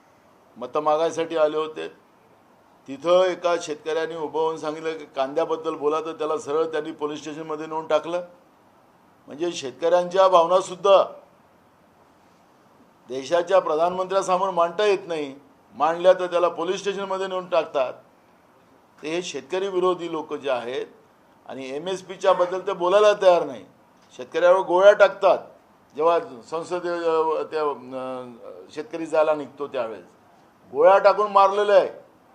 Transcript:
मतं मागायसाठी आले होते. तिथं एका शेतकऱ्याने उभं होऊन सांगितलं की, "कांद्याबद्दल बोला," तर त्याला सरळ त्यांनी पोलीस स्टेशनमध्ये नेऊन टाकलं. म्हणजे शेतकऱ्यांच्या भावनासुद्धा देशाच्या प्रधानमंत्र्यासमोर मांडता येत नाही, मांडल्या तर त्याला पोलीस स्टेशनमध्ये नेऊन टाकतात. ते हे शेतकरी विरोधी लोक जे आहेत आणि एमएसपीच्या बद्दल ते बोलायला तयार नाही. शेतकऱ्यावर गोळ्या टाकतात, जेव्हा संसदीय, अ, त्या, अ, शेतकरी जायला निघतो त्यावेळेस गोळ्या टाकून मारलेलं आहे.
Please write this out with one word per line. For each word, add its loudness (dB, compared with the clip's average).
मतं -6
मागायसाठी 0
आले 2
होते. -6
तिथं 2
एका 0
शेतकऱ्याने -6
उभं -8
होऊन -2
सांगितलं -8
की, -16
"कांद्याबद्दल -4
बोला," -2
तर -8
त्याला -4
सरळ -2
त्यांनी -6
पोलीस -8
स्टेशनमध्ये -10
नेऊन -10
टाकलं. -2
म्हणजे -6
शेतकऱ्यांच्या 0
भावनासुद्धा 4
देशाच्या 0
प्रधानमंत्र्यासमोर 0
मांडता 0
येत 0
नाही, -6
मांडल्या 4
तर -6
त्याला 0
पोलीस -4
स्टेशनमध्ये -6
नेऊन -8
टाकतात. -2
ते -8
हे -4
शेतकरी -6
विरोधी -2
लोक -8
जे -6
आहेत -4
आणि -12
एमएसपीच्या -2
बद्दल -2
ते -2
बोलायला 4
तयार 4
नाही. -12
शेतकऱ्यावर 4
गोळ्या 6
टाकतात, 4
जेव्हा 2
संसदीय, -6
अ, -2
त्या, -6
अ, -10
शेतकरी -10
जायला 2
निघतो -10
त्यावेळेस -8
गोळ्या 6
टाकून 4
मारलेलं 4
आहे. 4